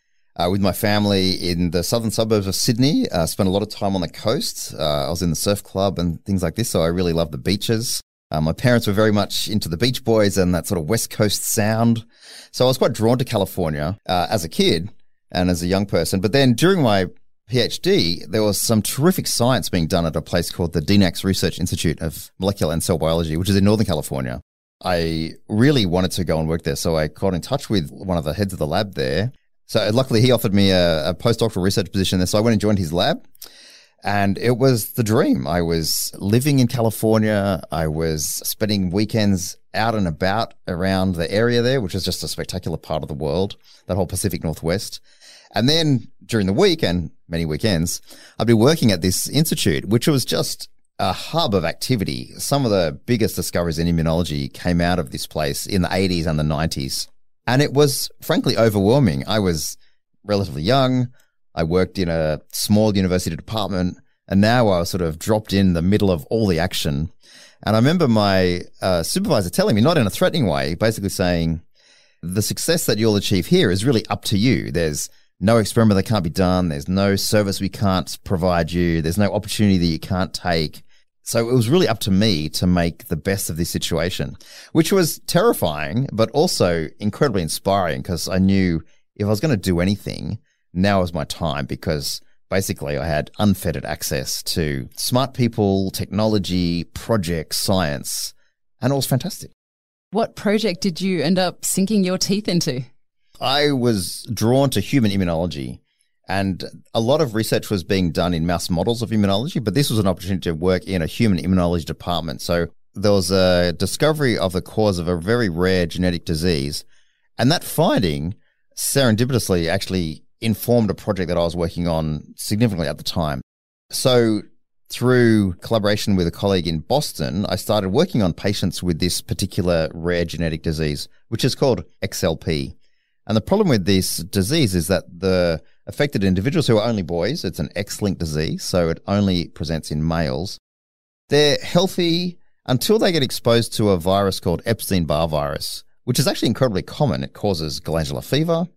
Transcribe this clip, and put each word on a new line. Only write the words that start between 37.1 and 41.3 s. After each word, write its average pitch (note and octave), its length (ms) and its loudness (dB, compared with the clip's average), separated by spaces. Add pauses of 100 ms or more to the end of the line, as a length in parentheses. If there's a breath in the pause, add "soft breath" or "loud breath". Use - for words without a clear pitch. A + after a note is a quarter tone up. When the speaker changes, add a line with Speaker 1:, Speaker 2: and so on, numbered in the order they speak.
Speaker 1:
I D#2+ 160 0
was D#2 380 -2
spending G2+ 640 -2
weekends G2+ 640 0 (180)
out A2 220 0
and G2+ 100 0
about F#2 480 -2 (140)
around F#2 480 0
the E2 160 -4